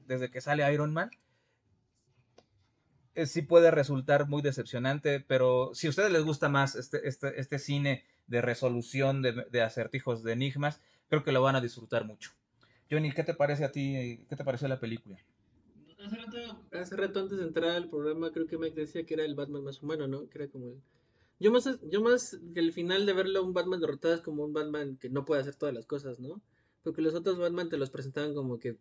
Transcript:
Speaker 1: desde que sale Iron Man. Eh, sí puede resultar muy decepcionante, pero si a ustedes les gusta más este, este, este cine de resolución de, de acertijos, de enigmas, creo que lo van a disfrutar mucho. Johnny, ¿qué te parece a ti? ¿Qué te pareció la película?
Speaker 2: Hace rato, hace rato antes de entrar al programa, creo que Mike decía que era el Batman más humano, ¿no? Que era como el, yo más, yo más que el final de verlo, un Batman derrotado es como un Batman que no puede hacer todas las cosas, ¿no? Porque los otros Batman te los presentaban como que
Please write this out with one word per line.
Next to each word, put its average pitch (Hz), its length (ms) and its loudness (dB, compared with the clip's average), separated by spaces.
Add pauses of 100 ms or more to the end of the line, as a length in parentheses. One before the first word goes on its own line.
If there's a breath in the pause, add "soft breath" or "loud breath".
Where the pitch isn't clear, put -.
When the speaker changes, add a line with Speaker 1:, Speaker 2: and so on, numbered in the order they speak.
Speaker 1:
desde 127 240 -4
que 127 80 -10
sale 147 340 2
Iron 151 180 2
Man. 180 180 -2 (2000)
Eh, 165 100 0
sí 165 160 -4
puede 165 280 10
resultar 143 560 4
muy 143 160 -2
decepcionante, 135 800 -2
pero 127 520 4
si - 140 -4
a 151 40 2
ustedes 196 200 4
les 160 140 4
gusta 151 240 0
más 139 260 2
este, 120 320 -6
este, 135 340 -4
este 135 200 -4
cine 143 420 0 (240 soft breath)
de 120 160 0
resolución 131 800 0
de, 120 300 0
de 120 100 4
acertijos, 113 600 -2
de 113 80 0
enigmas, 139 480 -2 (280 soft breath)
creo 151 140 4
que 151 80 -2
lo 131 100 6
van 135 140 6
a 131 60 2
disfrutar 117 440 -4
mucho. - 280 -16 (580 soft breath)
Johnny, 151 220 0
¿qué 165 100 -2
te 160 120 -2
parece 147 300 2
a 135 60 0
ti? 131 480 -4 (100)
¿Qué 139 60 -10
te 131 80 -6
pareció 131 240 -2
la 131 140 -2
película? 110 360 -8 (880)
Speaker 2:
Hace 214 120 -8
rato, 233 560 -12
hace 180 240 -8
rato 196 240 -2
antes 190 180 -4
de 180 60 -2
entrar 165 260 0
al 175 180 -2
programa, 156 440 -2
creo 160 160 -4
que 165 100 -4
Mike 156 220 -4
decía 165 260 -6
que 160 80 -6
era 156 100 0
el 147 120 -4
Batman 143 260 -6
más 139 180 -10
humano, 147 280 -4
¿no? 139 200 -6
Que - 100 -16
era 143 100 -8
como 127 180 -12
el, 131 160 -16 (560)
yo 214 140 4
más, 247 160 2 (160)
yo 190 180 0
más 240 380 2 (120)
que 170 60 -6
el 165 140 4
final 185 340 0
de 196 60 4
verlo, 190 320 2
un 185 80 -2
Batman 180 280 0
derrotado 165 340 0
es 165 80 -2
como 151 220 -4
un 151 80 -4
Batman 147 440 -4
que 127 120 -10
no 135 160 -2
puede 147 160 2
hacer 139 140 -4
todas 147 180 -2
las 113 140 -10
cosas, 135 320 -8
¿no? 151 220 -12 (420)
Porque 160 180 -4
los 160 140 2
otros 180 240 0
Batman 175 300 0
te 165 80 -4
los 135 140 -2
presentaban 139 440 -4
como 131 240 -4
que 117 220 -6